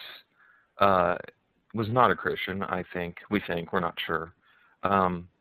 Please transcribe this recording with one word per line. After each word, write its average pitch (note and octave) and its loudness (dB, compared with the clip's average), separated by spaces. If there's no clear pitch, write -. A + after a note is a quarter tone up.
uh, F#2 4
was G#2+ -2
not A#2 6
a E2+ 2
Christian, F#2 -4
I F2+ -4
think. F2 -8
We G#2 0
think, E2+ -6
we're F#2 0
not E2+ -2
sure. E2 -4
Um, F#2 2